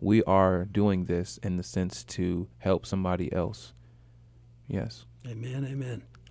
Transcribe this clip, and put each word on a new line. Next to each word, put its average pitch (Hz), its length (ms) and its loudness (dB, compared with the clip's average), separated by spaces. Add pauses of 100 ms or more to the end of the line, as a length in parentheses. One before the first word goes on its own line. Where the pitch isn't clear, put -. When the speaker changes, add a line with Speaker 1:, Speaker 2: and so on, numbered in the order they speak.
Speaker 1:
we 107 220 6
are 92 420 6
doing 101 400 2
this 87 320 -2
in 92 180 -4
the 90 80 -4
sense - 400 -4
to 90 540 -4
help - 280 0
somebody 90 460 0
else. - 400 -4 (960)
Yes. - 380 -6 (220)
Speaker 2:
Amen, 127 380 -6
amen. 131 380 -8 (280)